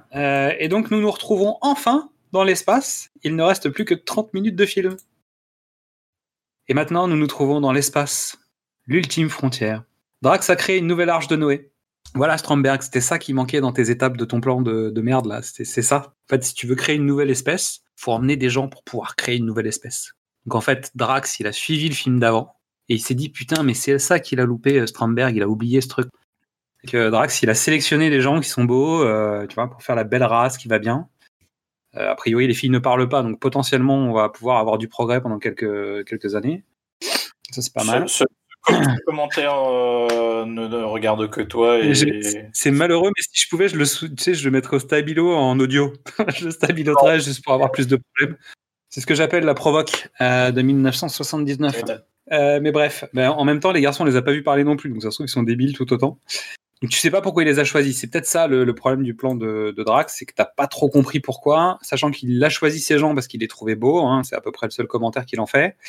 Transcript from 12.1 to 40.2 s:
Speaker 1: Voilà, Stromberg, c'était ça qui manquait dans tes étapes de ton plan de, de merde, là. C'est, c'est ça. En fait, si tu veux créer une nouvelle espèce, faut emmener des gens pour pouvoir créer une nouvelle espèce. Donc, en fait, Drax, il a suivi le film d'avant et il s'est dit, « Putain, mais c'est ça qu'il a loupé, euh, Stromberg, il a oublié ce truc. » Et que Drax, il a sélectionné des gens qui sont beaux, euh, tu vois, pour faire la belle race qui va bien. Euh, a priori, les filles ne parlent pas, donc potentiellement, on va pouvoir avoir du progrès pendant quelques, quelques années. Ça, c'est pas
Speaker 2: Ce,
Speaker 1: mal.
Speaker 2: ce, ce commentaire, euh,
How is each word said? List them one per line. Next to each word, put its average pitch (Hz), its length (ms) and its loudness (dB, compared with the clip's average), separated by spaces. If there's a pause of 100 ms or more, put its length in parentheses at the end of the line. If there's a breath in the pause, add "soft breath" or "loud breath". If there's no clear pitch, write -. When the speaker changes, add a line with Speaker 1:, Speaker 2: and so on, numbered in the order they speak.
Speaker 1:
Voilà, 151 220 2
Stromberg, 139 460 2
c'était - 180 -4
ça 165 180 0
qui - 140 -8
manquait 131 280 0
dans 131 120 0
tes 120 180 0
étapes 127 260 0
de 117 80 -4
ton 117 160 -2
plan 127 200 0
de, 110 300 -2
de 107 100 -4
merde, 123 260 0
là. 107 160 -6
C'est, - 220 -12
c'est - 180 -4
ça. 139 320 -2 (120)
En - 40 -20
fait, 123 140 2
si - 80 -6
tu - 140 -10
veux 127 80 0
créer 151 220 0
une 147 100 0
nouvelle 143 240 2
espèce, - 540 -4 (120)
faut - 160 -4
emmener 127 240 0
des 127 140 0
gens 135 180 -2
pour - 140 -20
pouvoir - 340 -10
créer 123 200 -2
une 117 100 -2
nouvelle 110 200 -2
espèce. - 460 -10 (320)
Donc, 117 120 -4
en 113 40 0
fait, 123 340 -2
Drax, 127 460 -2
il 107 60 -4
a 104 60 -4
suivi 156 360 -2
le 147 60 -4
film 127 240 0
d'avant 113 380 2 (320)
et 123 60 0
il 110 60 0
s'est - 140 -4
dit, « 143 160 -4
Putain, 160 320 -4
mais 127 120 2
c'est 139 240 0
ça 170 200 0
qu'il 135 220 -4
a 127 40 4
loupé, 123 360 2
euh, 113 60 0
Stromberg, 117 480 0
il 107 80 0
a 101 60 2
oublié 117 320 0
ce 127 80 -4
truc. » 127 200 -4 (760)
Et - 40 -18
que 117 200 2
Drax, 113 340 2
il 113 80 4
a 110 40 2
sélectionné 156 560 2
des 139 100 4
gens 143 200 2
qui 135 80 -6
sont 123 160 0
beaux, 143 400 2
euh, 107 420 0
tu - 80 -20
vois, 120 160 -4
pour - 120 -20
faire 127 120 -4
la 113 100 0
belle 123 200 2
race 120 340 2
qui - 100 -14
va 110 120 2
bien. 117 280 -2 (880 soft breath)
Euh, 101 140 -2
a 101 40 -2
priori, 120 320 2
les 120 80 2
filles 131 160 0
ne 127 100 4
parlent 127 280 2
pas, 135 140 0
donc 113 160 -4
potentiellement, 135 580 0
on 131 160 0
va 107 160 2
pouvoir 120 300 -2
avoir 110 200 2
du 113 100 -6
progrès 120 340 -2
pendant 113 160 -4
quelques, 101 680 -6
quelques 104 280 -6
années. 139 300 -4 (880 loud breath)
Ça, 123 100 -8
c'est - 100 -8
pas 120 100 -4
Speaker 2:
Ce, 107 40 -2
Speaker 1:
mal. 117 220 0
Speaker 2:
ce, - 160 0 (440)
ce 135 380 2
commentaire, 147 480 -2
euh, 120 920 0